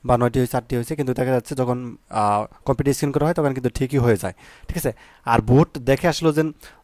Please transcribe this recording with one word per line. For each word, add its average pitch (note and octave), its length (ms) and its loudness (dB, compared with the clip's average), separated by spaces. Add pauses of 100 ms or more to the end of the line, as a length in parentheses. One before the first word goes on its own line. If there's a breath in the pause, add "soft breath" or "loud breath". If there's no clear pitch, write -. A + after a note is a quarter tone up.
বা B2 120 2
নয়টি A#2+ 220 2
হয়েছে, B2+ 180 0
আটটি B2 200 -4
হয়েছে, A#2+ 200 -4
কিন্তু C3 180 -2
দেখা B2+ 160 -2
যাচ্ছে B2+ 240 -2
যখন, B2 420 -4 (140)
আহ, G#2 360 0 (180)
কম্পিউটার C#3 300 0
স্ক্রিন C#3+ 180 -2
করা D3 120 0
হয় E3 100 0
তখন C#3+ 200 0
কিন্তু B2+ 200 -2
ঠিকই C3+ 240 -2
হয়ে A#2 180 4
যায়, F#2 160 -6 (360 loud breath)
ঠিক - 80 -6
আছে? D3 160 -4 (320 soft breath)
আর A#2 160 2
বোর্ড B2 380 2
দেখে C3+ 300 0
আসলো D#3+ 240 0
যে, D#3 200 0 (320 loud breath)